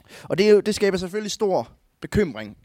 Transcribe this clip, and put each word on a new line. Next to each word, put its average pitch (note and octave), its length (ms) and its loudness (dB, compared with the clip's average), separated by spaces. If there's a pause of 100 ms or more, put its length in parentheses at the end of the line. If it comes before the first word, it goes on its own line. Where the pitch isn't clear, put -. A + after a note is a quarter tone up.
(220)
og D3 160 -6
det G#3 80 4
er G#3+ 40 6
jo, G#3 100 8
det G#3 140 -2
skaber G3 240 0
selvfølgelig F#3+ 340 -8
stor F3+ 360 -2 (320)
bekymring A2 640 -4